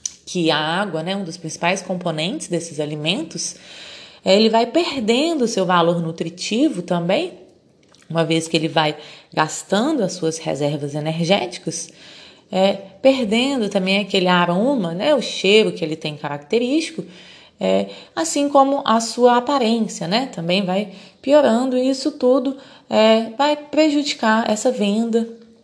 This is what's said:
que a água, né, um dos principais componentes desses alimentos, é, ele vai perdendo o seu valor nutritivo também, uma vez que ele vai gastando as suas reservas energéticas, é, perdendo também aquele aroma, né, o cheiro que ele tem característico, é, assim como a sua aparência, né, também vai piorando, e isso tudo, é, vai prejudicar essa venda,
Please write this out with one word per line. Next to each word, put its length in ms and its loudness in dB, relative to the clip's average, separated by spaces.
que 240 -2
a 80 2
água, 460 -2
né, 120 -4
um 80 -6
dos 140 -10
principais 460 -4
componentes 640 -4
desses 320 -6
alimentos, 760 -6
é, 120 4
ele 140 6
vai 160 2
perdendo 760 0
o 40 0
seu 180 0
valor 360 2
nutritivo 800 -2
também, 520 -2
uma 160 0
vez 220 0
que 100 -2
ele 100 0
vai 300 0
gastando 720 0
as 100 -2
suas 240 -4
reservas 580 -4
energéticas, 960 -4
é, 220 2
perdendo 960 0
também 300 2
aquele 280 0
aroma, 680 2
né, 220 0
o 60 0
cheiro 500 4
que 140 -6
ele 100 -4
tem 220 -8
característico, 880 -4
é, 280 0
assim 340 -2
como 360 2
a 140 2
sua 380 4
aparência, 680 -2
né, 200 -2
também 380 -2
vai 260 -2
piorando, 560 4
e 120 2
isso 220 -2
tudo, 460 2
é, 480 4
vai 180 2
prejudicar 920 0
essa 220 0
venda, 580 0